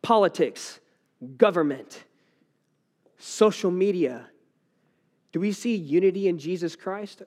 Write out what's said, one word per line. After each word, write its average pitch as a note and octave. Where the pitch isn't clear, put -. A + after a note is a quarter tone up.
Politics, -
government, D3+
social -
media. F3+
Do -
we G3+
see A3+
unity F3+
in F3
Jesus E3
Christ? G3+